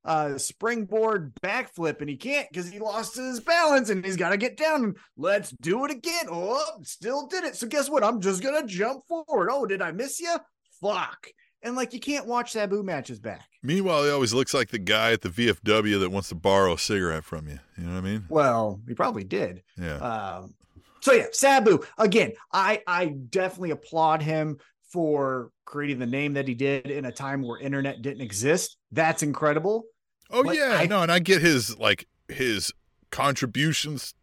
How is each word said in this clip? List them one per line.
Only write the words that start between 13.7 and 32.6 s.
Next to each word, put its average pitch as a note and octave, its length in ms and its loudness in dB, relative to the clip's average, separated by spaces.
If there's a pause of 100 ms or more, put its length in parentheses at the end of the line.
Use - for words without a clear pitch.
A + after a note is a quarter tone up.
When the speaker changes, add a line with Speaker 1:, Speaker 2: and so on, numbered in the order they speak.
Speaker 2:
he D3 60 6
always C3 240 2
looks C3 180 2
like B2+ 160 2
the A#2 100 -6
guy A2 340 4
at A2+ 100 2
the F#2+ 80 -4
V A#2 180 2
F F#2+ 140 0
W G#2 360 4
that F#2 120 2
wants G2 180 -4
to F#2 60 -10
borrow F#2+ 400 6
a D#2 40 -2
cigarette F2 460 0
from D#2 240 -10
you. D2 100 -12 (200)
You E2+ 60 -8
know F2 100 -6
what F#2 60 -4
I - 20 -6
mean? G2+ 260 -4
Speaker 1:
Well, A2+ 580 2
he B2 60 -10
probably G#3+ 320 -2
did. F#2+ 380 -4 (160)
Speaker 2:
Yeah. E2 180 -6
Speaker 1:
Um, G2 560 -8 (480)
so, C4+ 140 6
yeah, - 180 4
Sabu, A#3+ 500 6 (140)
again, G#3+ 360 4 (200)
I, G3 340 0
I F3+ 200 0
definitely F3 640 -4
applaud D#3+ 500 2
him D#3 380 -2 (340)
for C#3 600 0 (120)
creating C#3+ 360 -4
the B2 60 -2
name C#3 280 -2
that C#3 120 -2
he C3 80 -2
did C3+ 360 -2
in C#3 160 -4
a A#2+ 60 -6
time C#3 280 -6
where A#2+ 180 -6
internet C#3 440 -4
didn't C3+ 180 -8
exist. B2 560 0 (160)
That's D#3+ 300 2
incredible. D#3 640 0 (440)
Speaker 2:
Oh, B3 140 4
Speaker 1:
But D#4+ 120 2
Speaker 2:
yeah. C4 240 2
Speaker 1:
I E3+ 60 4
Speaker 2:
No, F#3+ 160 2
and E3 80 2
I F3 80 6
get F3 220 6
his, C3+ 380 4
like, G#2+ 280 2 (220)
his A#2 440 -2 (380)